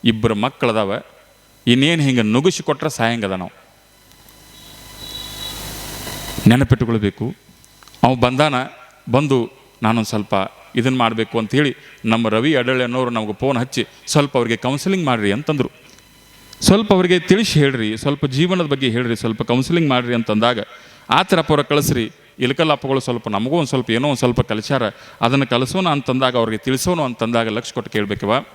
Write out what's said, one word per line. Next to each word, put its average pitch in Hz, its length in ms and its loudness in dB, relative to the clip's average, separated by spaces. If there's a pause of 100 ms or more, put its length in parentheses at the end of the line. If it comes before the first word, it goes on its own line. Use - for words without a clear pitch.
ಇಬ್ಬರು 113 300 2
ಮಕ್ಕಳದಾವ, 110 600 -2 (720)
ಇನ್ನೇನು 151 360 4
ಹಿಂಗೆ 127 200 2
ನುಗ್ಗಿಸಿ 127 400 2
ಕೊಟ್ರೆ 147 280 -2
ಸಾಯಂಗದ 113 400 -2
ನಾವು. 90 200 -6 (3000)
ನೆನಪಿಟ್ಟುಕೊಳ್ಬೇಕು. 117 880 0 (680)
ಅವ 127 120 4
ಬಂದಾನ, 127 400 2 (560)
ಬಂದು 135 400 2 (320)
ನಾನೊಂದು 113 260 2
ಸ್ವಲ್ಪ 104 260 -2 (420)
ಇದನ್ನು 127 220 0
ಮಾಡಬೇಕು 113 400 0
ಅಂಥೇಳಿ 123 380 0 (280)
ನಮ್ಮ 113 240 2
ರವಿ 120 260 2
ಅಡಳ್ಳಿ 127 280 0
ಅನ್ನೋರು 123 280 -2
ನಮಗೆ 110 220 -2
ಫೋನ್ 131 260 -2
ಹಚ್ಚಿ, 123 280 -4 (200)
"ಸ್ವಲ್ಪ 143 300 0
ಅವ್ರಿಗೆ 117 200 0
ಕೌನ್ಸಿಲಿಂಗ್ 151 500 -2
ಮಾಡಿರಿ" 107 260 2
ಅಂತಂದರು. 143 380 -4 (920)
"ಸ್ವಲ್ಪ 208 320 4
ಅವ್ರಿಗೆ 180 260 4
ತಿಳಿಸಿ 185 420 2
ಹೇಳ್ರಿ, 117 360 0
ಸ್ವಲ್ಪ 143 300 -2
ಜೀವನದ 170 380 0
ಬಗ್ಗೆ 135 260 0
ಹೇಳ್ರಿ, 117 260 0
ಸ್ವಲ್ಪ 113 260 -4
ಕೌನ್ಸಿಲಿಂಗ್ 143 460 2
ಮಾಡಿರಿ" 123 260 0
ಅಂತಂದಾಗ, 113 440 2 (520)
"ಆ 156 120 4
ಥರ 185 180 2
ಪೂರ 151 220 2
ಕಳಿಸ್ರಿ, 135 480 0 (280)
ಇಲಕಲ್ಲ 143 340 0
ಅಪ್ಪಗಳು 135 280 0
ಸ್ವಲ್ಪ 120 280 -4
ನಮಗೂ 113 280 -2
ಒಂದು 151 100 0
ಸ್ವಲ್ಪ 127 240 -2
ಏನೋ 123 180 0
ಒಂದು 131 100 0
ಸ್ವಲ್ಪ 123 220 2
ಕಲಿಸ್ಯಾರ, 120 420 -2 (380)
ಅದನ್ನು 131 260 2
ಕಲಿಸೋಣ" 131 420 0
ಅಂತಂದಾಗ, 131 480 0
ಅವ್ರಿಗೆ 110 220 0
ತಿಳಿಸೋಣ 160 420 -2
ಅಂತಂದಾಗ 117 480 -2
ಲಕ್ಷ 110 240 -6
ಕೊಟ್ಟು - 180 -8
ಕೇಳಬೇಕವ. 104 540 -2 (100)